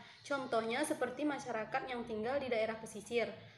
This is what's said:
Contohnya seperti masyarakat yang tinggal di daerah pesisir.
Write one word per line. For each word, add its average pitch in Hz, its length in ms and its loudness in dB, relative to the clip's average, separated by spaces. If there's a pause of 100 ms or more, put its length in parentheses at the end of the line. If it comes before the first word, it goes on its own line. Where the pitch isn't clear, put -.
(240)
Contohnya 247 560 2
seperti 294 480 2
masyarakat 247 640 -2
yang 240 160 -4
tinggal 233 320 0
di 269 80 -2
daerah 220 320 2
pesisir. 220 480 -2 (300)